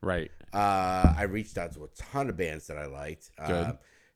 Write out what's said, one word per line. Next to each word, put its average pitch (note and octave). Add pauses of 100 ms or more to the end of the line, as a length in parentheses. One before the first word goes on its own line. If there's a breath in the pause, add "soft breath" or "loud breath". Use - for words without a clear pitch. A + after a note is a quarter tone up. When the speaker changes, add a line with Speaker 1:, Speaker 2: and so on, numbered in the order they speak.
Speaker 1:
Right. F2 (220)
Speaker 2:
Uh, F#2+
I G#2
reached G#2
out E2+
to D2+
a -
ton C#3
of G2
bands D#2
that D2+
I D2
liked, C#2+
Speaker 1:
Good. D#2
Speaker 2:
uh, F2
to - (380 soft breath)